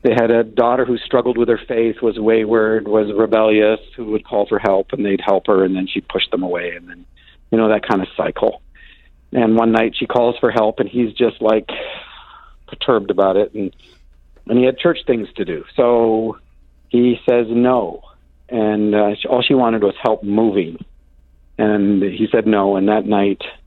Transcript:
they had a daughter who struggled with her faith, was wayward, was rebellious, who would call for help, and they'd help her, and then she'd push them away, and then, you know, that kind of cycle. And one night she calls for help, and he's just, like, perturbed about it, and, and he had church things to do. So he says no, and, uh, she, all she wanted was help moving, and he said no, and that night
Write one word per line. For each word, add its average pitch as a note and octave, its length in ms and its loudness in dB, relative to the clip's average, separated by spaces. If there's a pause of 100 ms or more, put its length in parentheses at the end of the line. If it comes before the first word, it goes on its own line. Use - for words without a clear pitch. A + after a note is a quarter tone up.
they A#2+ 120 0
had A#2 180 2
a A#2 100 2
daughter A#2+ 420 0
who A#2+ 140 -2
struggled A#2+ 400 -2
with A#2+ 100 0
her A2+ 200 0
faith, A2+ 340 -2
was A2+ 160 -2
wayward, A2 680 0
was G#2+ 240 0
rebellious, A2 680 2 (160)
who A#2 120 -12
would G#2+ 180 -4
call G#2 220 -2
for G#2+ 120 -2
help, G2 340 0
and G2+ 140 -4
they'd G2 140 0
help G2 260 0
her, G2 160 4
and F#2 140 0
then F#2 100 -4
she'd - 220 -8
push - 220 -4
them F#2 120 -4
away, F2 320 -6
and F2 140 -20
then, - 160 -20 (480)
you A2+ 60 2
know, A2 100 2
that G#2+ 180 0
kind G2+ 160 0
of F#2+ 140 -8
cycle. - 460 -2 (680)
And A2+ 240 2
one A2+ 140 2
night A2+ 260 0
she A#2+ 100 -6
calls A#2+ 340 0
for A#2+ 100 2
help, A2 300 0
and G2+ 80 -2
he's A#2+ 240 -2
just, A#2 280 -2
like, A2 300 0 (960)
perturbed G2+ 460 -2
about F#2+ 240 2
it, G2+ 180 0
and, G2+ 180 -6 (760)
and A#2+ 100 2
he B2+ 60 4
had B2+ 120 2
church E3+ 300 0
things A2+ 300 -2
to G2+ 80 -4
do. E2 200 -8 (120)
So A2+ 640 2 (500)
he A#2+ 400 2
says A#2+ 200 2
no, A#2 540 0 (460)
and, G#2+ 480 0
uh, G#2 180 2
she, - 140 -10
all B2 140 0
she C#3 120 2
wanted A2+ 300 2
was G2 180 0
help A2 220 0
moving, G2+ 600 0 (760)
and G#2 440 2
he G2 300 -2
said A2+ 160 2
no, G2+ 260 2
and G2 140 0
that G#2 180 0
night G2+ 360 0 (240)